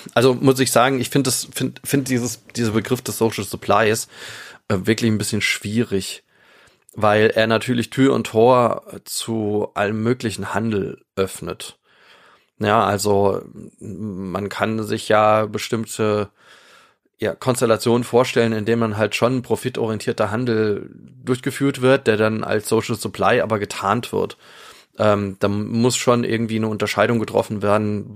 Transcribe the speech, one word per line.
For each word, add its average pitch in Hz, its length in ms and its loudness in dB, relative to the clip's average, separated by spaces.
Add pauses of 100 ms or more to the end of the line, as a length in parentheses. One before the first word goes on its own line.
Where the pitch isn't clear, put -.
(140)
Also 123 220 4
muss 131 240 2
ich 127 120 2
sagen, 127 280 4
ich 120 100 -4
find 139 160 2
das, - 260 -4
find, - 320 -6
find 135 260 -2
dieses, 120 360 -2 (100)
dieser 113 160 -2
Begriff 110 300 -2
des - 160 -8
Social 113 260 0
Supplies, 104 640 0 (600)
äh, 104 160 0
wirklich 113 280 2
ein 107 60 0
bisschen 104 240 -4
schwierig, - 800 -4 (720)
weil 107 400 4
er 110 120 2
natürlich 113 420 0
Tür 131 240 4
und 113 140 -2
Tor 120 560 4 (200)
zu 104 680 -4
allem 107 280 -2
möglichen 113 520 -4
Handel 107 500 -2 (120)
öffnet. - 640 -6 (800)
Ja, 107 280 4
also 98 560 2 (380)
man 98 680 -8
kann 110 360 -2
sich 110 260 -6
ja 107 360 4
bestimmte, 107 840 -2 (880)
ja, 104 180 -4
Konstellationen 120 720 2
vorstellen, 117 480 2
in 107 120 -4
denen 117 140 2
man 107 180 -2
halt 107 160 0
schon 123 280 0
profitorientierter 113 920 -2
Handel 110 600 -2
durchgeführt 127 880 -4
wird, 131 260 4
der 107 80 4
dann 110 300 0
als 107 240 -4
Social 113 260 0
Supply 101 460 0
aber 107 180 -2
getarnt 101 540 -2
wird. 95 240 -2 (600)
Ähm, 101 420 2
da 101 100 0
muss 107 480 0
schon 120 260 2
irgendwie 110 320 -2
eine 110 140 0
Unterscheidung 107 500 2
getroffen 104 420 -2
werden, 104 540 0